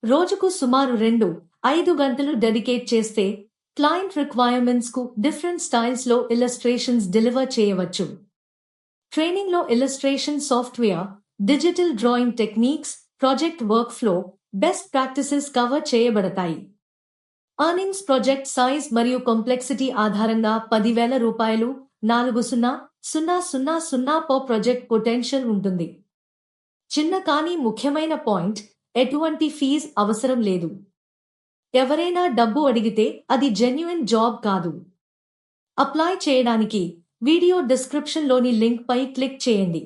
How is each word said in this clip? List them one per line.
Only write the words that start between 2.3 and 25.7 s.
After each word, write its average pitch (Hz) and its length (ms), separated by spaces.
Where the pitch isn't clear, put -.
డెడికేట్ 240 500
చేస్తే 214 320
క్లయింట్ 339 420
రిక్వైర్‌మెంట్స్‌కు 247 1000
డిఫరెంట్ 311 440
స్టైల్స్‌లో 240 720
ఇల్లస్ట్రేషన్స్ 240 840
డెలివర్ 247 420
చేయవచ్చు. 185 480
ట్రైనింగ్‌లో 349 480
ఇల్లస్ట్రేషన్ 277 680
సాఫ్ట్‌వేర్, 240 640
డిజిటల్ 339 420
డ్రాయింగ్ 240 400
టెక్నిక్స్, 233 640
ప్రాజెక్ట్ 269 420
వర్క్‌ఫ్లో, 226 540
బెస్ట్ 294 380
ప్రాక్టీసెస్ 277 580
కవర్ 254 340
చేయబడతాయి. 190 640
ఎర్నింగ్స్ 370 500
ప్రాజెక్ట్ 269 400
సైజ్ 269 440
మరియు 240 260
కాంప్లెక్సిటీ 247 720
ఆధారంగా 214 640
పదివేల 233 440
రూపాయలు, 226 520
నాలుగు 240 380
సున్నా 240 300
సున్నా 320 680
సున్నా 277 360
per 269 100
project 240 340
potential 240 540
ఉంటుంది. 190 400